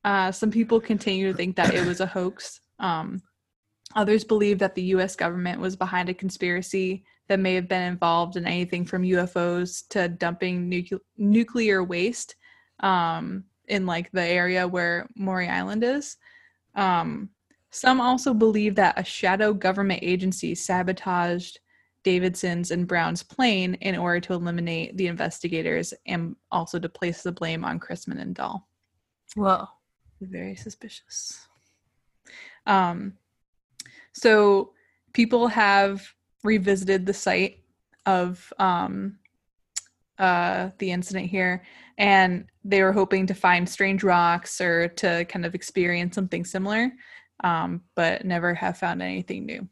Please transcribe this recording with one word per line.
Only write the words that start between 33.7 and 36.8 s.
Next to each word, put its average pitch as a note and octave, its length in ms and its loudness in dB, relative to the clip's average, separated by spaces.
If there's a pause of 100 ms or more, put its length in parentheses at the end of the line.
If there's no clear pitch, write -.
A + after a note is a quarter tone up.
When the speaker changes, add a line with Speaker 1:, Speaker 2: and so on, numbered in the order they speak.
Speaker 1:
so G#3 600 4 (400)
people A#3 360 2
have G3+ 540 2 (400)
revisited F#3+ 640 2